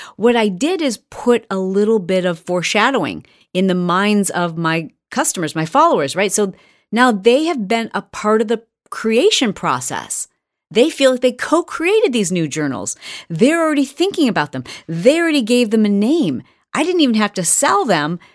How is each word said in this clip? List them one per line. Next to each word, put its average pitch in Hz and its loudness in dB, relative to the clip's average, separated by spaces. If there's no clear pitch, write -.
what 233 2
I 220 2
did 277 -2
is 254 -2
put - -2
a 190 -4
little 208 0
bit 185 -2
of 170 -2
foreshadowing 180 -2
in 190 2
the 185 2
minds 196 0
of 170 -4
my 165 -2
customers, 190 -4
my 160 -2
followers, 214 2
right? 190 0
So 202 0
now 247 4
they 233 2
have 269 -4
been 226 -2
a 196 -4
part 214 -2
of 220 -2
the 226 -4
creation 226 0
process. - -6
They 240 4
feel 269 2
like 247 -2
they 254 2
co-created 339 0
these 202 0
new 170 0
journals. 131 -6
They're 262 2
already 294 2
thinking 349 0
about 160 -2
them. 131 -8
They 190 2
already 320 2
gave 240 2
them 220 2
a 208 2
name. 202 0
I 294 -2
didn't 349 0
even 247 2
have 208 0
to 185 -4
sell 330 2
them, 170 0